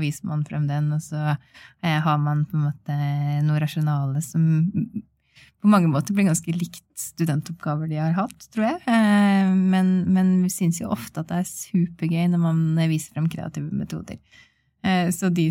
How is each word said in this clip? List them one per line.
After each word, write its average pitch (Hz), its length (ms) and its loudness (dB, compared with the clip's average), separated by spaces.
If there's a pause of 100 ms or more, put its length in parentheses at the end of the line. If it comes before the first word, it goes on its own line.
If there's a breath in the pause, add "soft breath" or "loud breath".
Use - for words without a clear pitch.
viser 151 260 -6
man 151 160 -4
frem 147 240 -4
den, 147 240 -2
og 151 80 -2
så, 151 380 -4 (440 loud breath)
eh, 156 200 0
har 156 180 2
man 147 260 0
på - 140 -6
en 147 80 0
måte 143 800 -2
noe 151 120 2
rasjonale 147 640 -2
som 165 220 0 (1200 soft breath)
på 208 80 6
mange 185 160 6
måter 156 260 0
blir 196 140 2
ganske 165 240 0
likt 170 320 -6 (160)
studentoppgaver 156 880 -4
de 156 80 -6
har 156 160 0
hatt, 190 260 -2 (140)
tror 220 160 -2
jeg. 330 180 -2
Eh, 202 680 4
men, 185 480 2 (100)
men 185 300 4
vi 180 60 0
synes 170 320 0
jo - 100 -8
ofte - 300 -6
at 160 100 -10
det 175 60 -2
er 180 100 -2
supergøy 170 840 -2
når 175 140 2
man 160 320 0 (140)
viser 156 260 -4
frem 160 160 0
kreative 156 400 -8
metoder. 147 480 -8 (640 soft breath)
Eh, 180 320 2
så 185 160 -2
de 170 180 2